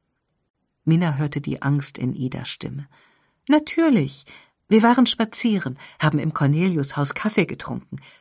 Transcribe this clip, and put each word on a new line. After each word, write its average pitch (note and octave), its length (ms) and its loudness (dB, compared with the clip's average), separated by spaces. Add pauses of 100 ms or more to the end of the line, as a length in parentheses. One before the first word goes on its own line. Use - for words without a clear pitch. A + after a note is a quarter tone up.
(840)
Minna D#3+ 320 2
hörte C#3+ 240 -4
die C#3 220 -8
Angst C#3 360 -2
in B2+ 160 -4
Idas B2+ 340 -6
Stimme. C#3 400 -10 (600)
„Natürlich. D4 760 2 (440)
Wir G#3+ 140 6
waren A#3+ 220 6
spazieren, G#3+ 760 0 (200)
haben D3+ 200 2
im D3+ 140 -2
Cornelius-Haus D3 800 0
Kaffee G#3+ 320 0
getrunken - 560 -10 (200)